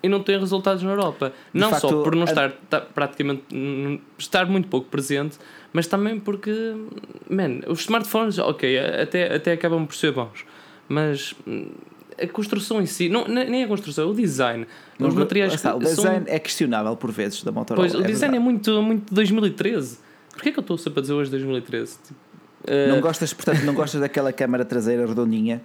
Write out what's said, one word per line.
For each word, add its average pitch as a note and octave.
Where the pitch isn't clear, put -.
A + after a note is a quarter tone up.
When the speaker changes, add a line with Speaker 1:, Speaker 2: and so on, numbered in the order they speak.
Speaker 1:
e F#3
não G3
tem G3
resultados F#3+
na F#3+
Europa. E3+
Speaker 2:
De E3
Speaker 1:
Não G#3+
só D3
Speaker 2:
facto, D3+
Speaker 1:
por D#3
não E3+
Speaker 2:
a E3+
Speaker 1:
estar D3+
ta-, D3
praticamente, C#3
n-, C#3
estar F#3
muito F#3+
pouco -
presente, C#3+
mas E3
também G3+
porque, G3+
man, E3+
os E3
smartphones, A3
ok, C3
até, D#3+
até E3+
acabam E3
por D3+
ser D#3
bons, A#2+
mas, D3
hum, G#2+
a F3
construção G#3
em F3
si, F3
não, G#3+
ne-, B3
nem B3+
a A#3
construção, E3+
o G#3
design, B2+
Speaker 2:
Não -
Speaker 1:
os E3
Speaker 2:
go-, F3+
Speaker 1:
materiais F#3+
Speaker 2:
lá E3
está, -
o B2+
Speaker 1:
que A#2+
são G3+
Speaker 2:
design F#3
é D#3
questionável A2+
por A#2
vezes G#2
da -
Motorola, A2+
Speaker 1:
Pois, -
o D#3
Speaker 2:
é F#3
Speaker 1:
design A#3
Speaker 2:
verdade. B3
Speaker 1:
é -
muito, A3
muito G#3+
dois G3+
mil G#3+
e F3+
treze. D3
Porquê -
é -
que C#4+
eu -
estou E3+
sempre D3+
a -
dizer C#3
hoje C#3+
dois C3+
mil C3+
e B2
treze? A#2
Tipo, -
Speaker 2:
Não C#3
Speaker 1:
eh, C3
Speaker 2:
gostas, D#3+
portanto, D3+
não C#3+
gostas D3
daquela C#3
câmara B2
traseira A#2+
redondinha? A2+